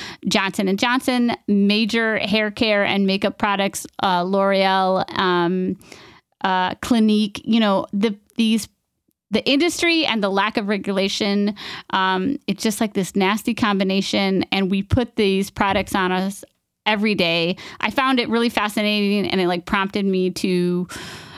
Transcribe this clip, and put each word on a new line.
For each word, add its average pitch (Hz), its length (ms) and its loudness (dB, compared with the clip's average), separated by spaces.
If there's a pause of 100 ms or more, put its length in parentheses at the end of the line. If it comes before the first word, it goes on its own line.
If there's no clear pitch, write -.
(280)
Johnson 196 420 0
and 196 100 0
Johnson, 247 560 0 (140)
major 214 680 2
hair 214 300 0
care 208 360 0
and 196 200 2
makeup 196 320 0
products, 196 480 -2 (160)
uh, 180 220 2
L'Oreal, 190 800 2 (160)
um, 185 580 0 (680)
uh, 185 300 0
Clinique, 214 680 0
you 226 160 2
know, 202 320 2
the, 202 240 0 (220)
these, 226 320 0 (640)
the 208 180 0
industry 320 560 2
and 220 180 -2
the 202 60 0
lack 196 260 -2
of 202 140 -2
regulation. 202 840 -2 (340)
Um, 190 580 0
it's 202 160 -4
just, 214 160 -2
like, 220 140 -2
this 196 240 -4
nasty 202 360 0
combination, 196 1000 0
and 190 180 0
we 196 100 0
put - 360 -2
these 196 320 2
products 196 440 -2
on 185 200 0
us 190 320 -4 (400)
every 214 300 2
day. 170 400 0 (240)
I 247 120 0
found 262 280 2
it 233 80 -2
really 233 220 0
fascinating, 208 800 0
and 190 100 -2
it, 180 80 0
like, 175 180 -2
prompted 196 400 -2
me 185 260 0
to 180 540 0 (520)